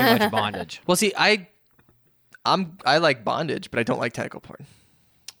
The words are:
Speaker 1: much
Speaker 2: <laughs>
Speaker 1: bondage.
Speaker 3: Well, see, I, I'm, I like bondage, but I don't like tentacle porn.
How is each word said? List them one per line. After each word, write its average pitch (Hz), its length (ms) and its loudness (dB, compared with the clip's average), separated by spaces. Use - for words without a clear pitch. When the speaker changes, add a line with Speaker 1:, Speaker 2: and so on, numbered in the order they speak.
Speaker 1:
much 208 120 2
Speaker 2:
<laughs> - 0 -
Speaker 1:
bondage. 208 540 -4
Speaker 3:
Well, 180 120 2
see, 214 200 0
I, 185 300 2
I'm, 165 400 0
I 143 120 4
like 143 260 2
bondage, 156 480 -4
but - 80 -4
I 117 40 0
don't - 160 -2
like 120 120 -4
tentacle - 300 -10
porn. - 240 -20